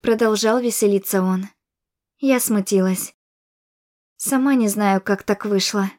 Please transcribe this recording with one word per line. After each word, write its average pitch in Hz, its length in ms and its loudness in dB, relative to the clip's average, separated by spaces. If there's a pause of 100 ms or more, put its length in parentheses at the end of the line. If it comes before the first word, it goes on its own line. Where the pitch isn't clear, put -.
Продолжал 220 560 0
веселиться 202 640 0
он. 185 240 -2 (720)
Я 269 200 2
смутилась. 190 760 -2 (1000)
Сама 269 360 0
не 240 140 2
знаю, 202 320 0
как 196 240 -2
так 202 220 -2
вышло. 202 540 -2